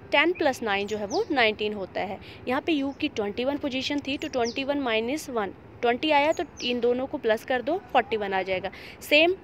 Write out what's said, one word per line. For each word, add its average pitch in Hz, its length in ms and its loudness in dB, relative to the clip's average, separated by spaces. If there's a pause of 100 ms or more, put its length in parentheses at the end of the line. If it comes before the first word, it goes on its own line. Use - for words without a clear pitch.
(120)
टेन 311 200 4
प्लस 277 300 0
नाइन 202 240 0
जो 214 120 -4
है 208 80 -4
वो 320 240 0
नाइनटीन 214 440 2
होता 190 260 -6
है। 190 180 -6 (300)
यहाँ 254 120 0
पे 339 120 -2
यू 277 180 0 (100)
की 302 80 -2
ट्वेंटी 214 360 -4
वन 285 140 -2
पोजीशन 277 420 -4
थी, 277 180 -6
तो 311 100 -8
ट्वेंटी 240 360 -2
वन 285 160 -2
माइनस 240 500 0
वन, 220 220 -2 (300)
ट्वेंटी 240 280 2
आया, 294 220 6
तो 330 120 -2 (200)
इन 247 160 0
दोनों 247 260 2
को 285 120 -6
प्लस 226 260 2
कर 254 180 0
दो, 294 140 0 (160)
फ़ोर्टी 233 240 4
वन 202 180 -2
आ 190 80 2
जाएगा। 185 280 -2 (300)
सेम 320 440 6